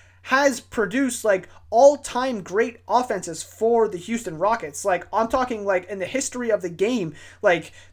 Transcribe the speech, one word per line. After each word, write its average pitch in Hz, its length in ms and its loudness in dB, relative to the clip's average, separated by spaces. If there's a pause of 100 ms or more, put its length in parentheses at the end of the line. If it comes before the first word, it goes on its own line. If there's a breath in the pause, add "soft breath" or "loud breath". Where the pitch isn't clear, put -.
(240 loud breath)
has 277 360 2
produced, 240 640 -2
like, 196 240 2 (220 soft breath)
all-time 254 760 4
great 226 440 -2
offenses 202 540 -2
for 226 460 0
the 180 100 -6
Houston 180 400 -8
Rockets. 202 480 -2
Like, 180 260 0
I'm 226 160 0
talking, 254 380 -4
like, 185 240 0
in 208 80 -8
the 185 80 -6
history 247 460 -4
of 202 100 0
the 180 80 -6
game, 185 460 -2 (260 loud breath)
like, 175 300 2 (220 loud breath)